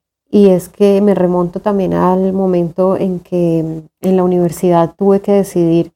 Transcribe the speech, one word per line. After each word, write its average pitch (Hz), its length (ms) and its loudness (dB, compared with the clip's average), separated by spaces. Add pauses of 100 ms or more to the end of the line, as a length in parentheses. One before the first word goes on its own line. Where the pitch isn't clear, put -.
(300)
y 202 180 4
es 175 200 0
que 202 320 0
me 202 140 2
remonto 180 460 -2
también 190 340 -2
al 185 400 0
momento 185 640 -2
en 185 220 -4
que, 170 420 -2
mm, 160 440 -10
en 190 100 2
la 185 80 2
universidad 175 680 0
tuve 196 280 0
que 202 100 -2
decidir 170 640 0